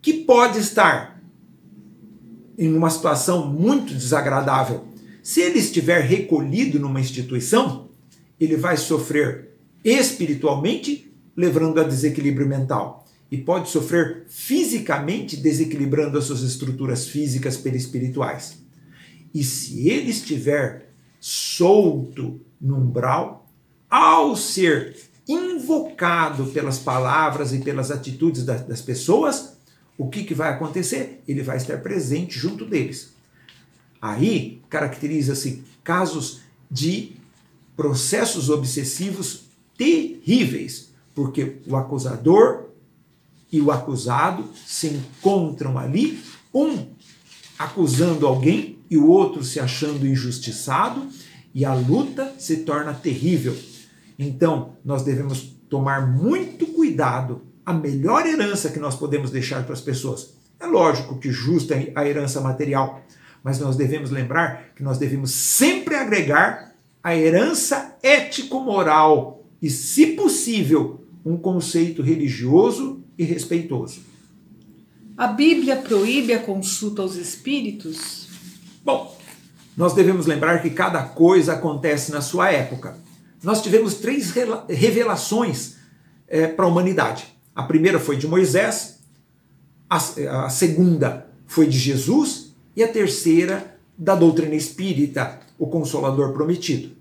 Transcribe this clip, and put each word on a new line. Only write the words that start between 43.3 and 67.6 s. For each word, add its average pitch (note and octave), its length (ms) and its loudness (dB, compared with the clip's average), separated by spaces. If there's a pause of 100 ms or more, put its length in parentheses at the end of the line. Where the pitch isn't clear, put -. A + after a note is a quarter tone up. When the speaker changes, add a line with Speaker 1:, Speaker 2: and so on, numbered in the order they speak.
Speaker 1:
e D#3+ 100 2
o D3 100 4
acusado C3+ 760 -2 (220)
se - 220 -6
encontram C#3+ 880 -2
ali, D3+ 420 -2 (320)
um C#4 340 0 (720)
acusando D3+ 680 2
alguém C3+ 520 2 (120)
e E3 60 4
o D3 120 8
outro F3+ 360 6
se C#3+ 160 -4
achando C#3 460 -2
injustiçado, C3+ 1000 -2 (480)
e C3 100 0
a C3+ 100 0
luta B3 640 0
se D#3+ 200 -4
torna D3+ 340 -4
terrível. C3+ 640 -2 (640)
Então, C#3+ 640 -2
nós C3 180 -2
devemos C3+ 540 -4 (120)
tomar C3+ 380 0
muito C4 600 0
cuidado. C3 760 0 (220)
A F3+ 80 -4
melhor D#3+ 540 0
herança D4+ 440 0
que - 80 -8
nós C#3+ 180 -4
podemos C#3 340 -4
deixar C3 340 -4
para C3 100 -8
as B2+ 60 -10
pessoas, B2+ 540 -6 (240)
é - 80 -10
lógico D#3 520 2
que C#3 120 -6
justa C#3+ 440 0 (200)
a D3 120 0
herança C#3+ 340 -2
material, C3+ 600 -2 (400)
mas C3+ 160 -4
nós C3 180 -2
devemos C#3 340 -2
lembrar C#3 640 -4
que - 60 -10
nós C3 160 -2
devemos C3+ 340 -2
sempre E4 600 0
agregar G3 800 2 (280)
a E3+ 140 0
herança A3 840 2